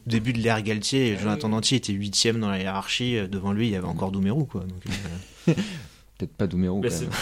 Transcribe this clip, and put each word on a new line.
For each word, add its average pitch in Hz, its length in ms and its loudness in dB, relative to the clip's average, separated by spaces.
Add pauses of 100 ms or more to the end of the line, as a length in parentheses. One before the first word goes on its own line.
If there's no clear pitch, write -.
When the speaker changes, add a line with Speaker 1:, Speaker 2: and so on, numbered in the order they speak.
Speaker 1:
début 113 300 2
de 117 60 0
l'ère 110 200 2
Galtier, 107 580 2
Jonathan 104 300 0
Danty 110 280 2
était 104 180 0
huitième 104 460 2
dans 104 100 0
la 98 80 0
hiérarchie. 98 580 -2 (140)
Devant 98 220 -2
lui, 113 160 2
il - 40 2
y 98 40 0
avait 90 120 -2
encore 87 220 -2
Doumerou, 98 340 2
quoi. 104 200 -6
Donc, 92 180 -10 (680)
euh, 165 60 6
<laughs> 185 80 0 (560)
Speaker 2:
Peut-être - 180 -8
pas 104 100 0
Doumerou, 92 360 0
Speaker 3:
Mais - 60 0
Speaker 2:
quand 85 60 0
Speaker 3:
c'est 80 100 -2
Speaker 2:
même. 80 180 -4